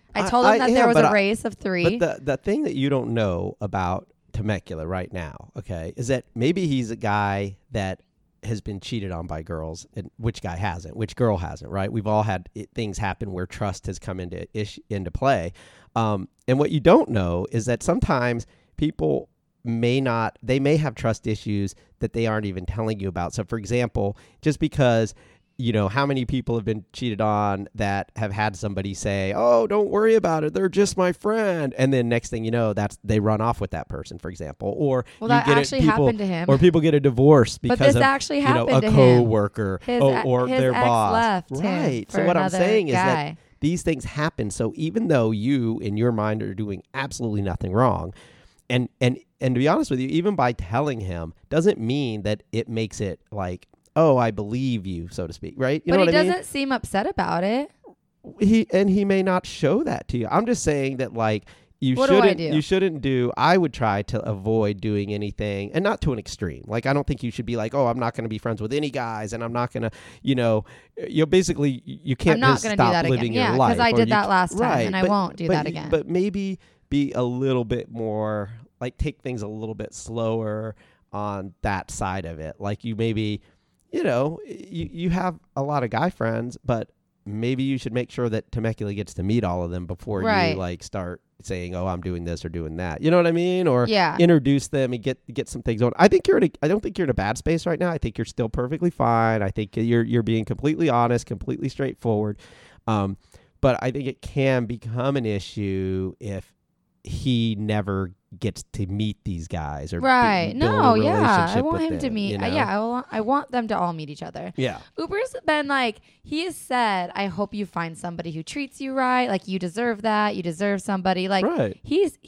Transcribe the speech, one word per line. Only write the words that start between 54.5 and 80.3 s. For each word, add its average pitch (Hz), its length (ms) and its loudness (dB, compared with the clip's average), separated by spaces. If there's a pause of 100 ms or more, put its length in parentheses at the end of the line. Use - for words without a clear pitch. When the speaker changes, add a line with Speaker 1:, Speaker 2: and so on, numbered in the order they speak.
Speaker 2:
you," 87 220 -6
so 87 180 -8
to 80 60 -10
speak, - 240 -14
right? 135 280 -2
You - 60 -2
Speaker 1:
But 180 60 6
Speaker 2:
know 190 60 8
Speaker 1:
he 170 60 6
Speaker 2:
what - 60 4
I 311 80 6
mean? 370 80 4
Speaker 1:
doesn't 359 140 -2
seem 277 260 -4
upset 233 380 -2
about 175 340 -2
it. 247 260 0 (720)
Speaker 2:
He, 220 340 4
and 196 180 4
he 196 140 4
may 196 180 2
not 185 240 0
show 185 380 2
that - 240 -4
to 123 100 -4
you. 110 120 -4
I'm 208 160 2
just 240 160 0
saying 135 360 0
that, 127 160 -4
like, 110 320 0 (340)
you 131 160 2
Speaker 1:
What 269 140 4
do 190 80 8
I - 20 4
Speaker 2:
shouldn't, 196 160 6
Speaker 1:
do? 165 80 -6
Speaker 2:
you 151 160 0
shouldn't 185 400 0
do, 123 380 0
I 160 180 6
would 165 160 2
try 107 300 0
to 113 260 -6
avoid 104 540 0
doing 104 320 -2
anything, 101 580 -6
and 175 100 0
not 202 200 0
to 151 100 0
an 113 60 -4
extreme. 85 480 -8
Like, 113 180 -4
I 131 80 2
don't 143 140 0
think 139 160 -4
you 117 100 -4
should 113 140 -8
be 117 100 -4
like, 110 180 -4
"Oh, 139 120 4
I'm 117 120 0
not 120 160 -2
gonna 113 140 -6
be 110 100 -6
friends 113 220 -4
with 110 140 -4
any 151 160 -2
guys, 113 420 -6
and 117 100 -8
I'm 117 120 -6
not 120 180 -2
gonna," 113 180 -4 (320)
you 139 120 2
know, 113 320 2 (420)
you 156 160 2
basically, 147 600 2
you - 280 -4
can't 160 200 4
Speaker 1:
I'm 233 60 0
not 262 120 6
Speaker 2:
just 233 120 0
Speaker 1:
gonna 214 120 -2
Speaker 2:
stop 127 140 6
Speaker 1:
do - 20 4
that 170 140 4
again. - 100 2
Speaker 2:
living 117 160 0
Speaker 1:
Yeah, 254 80 2
Speaker 2:
your 240 120 2
Speaker 1:
'cause - 60 2 (200)
Speaker 2:
life, - 20 2
Speaker 1:
I 233 120 4
Speaker 2:
or 233 40 2
Speaker 1:
did 226 120 6
Speaker 2:
you 226 60 2
Speaker 1:
that 208 100 2
Speaker 2:
c-, 202 40 -2
Speaker 1:
last 180 240 2
time, 190 80 -2
Speaker 2:
right, 190 260 2
Speaker 1:
and 190 80 -2
I 185 60 0
Speaker 2:
but, 185 100 4
Speaker 1:
won't 196 260 0
do 165 120 -4
Speaker 2:
but 190 60 4
Speaker 1:
that 151 100 2
Speaker 2:
y-, 156 60 -6
Speaker 1:
again. 156 200 -8
Speaker 2:
but 156 180 0
maybe 190 500 -2 (320)
be 143 220 0
a 123 100 -2
little 127 420 0
bit 117 260 -4
more, 107 600 -4 (300)
like, 123 180 -8
take 147 240 -4
things 123 200 -6
a 104 60 -8
little 110 260 -8
bit - 200 -10
slower 113 800 -4 (380)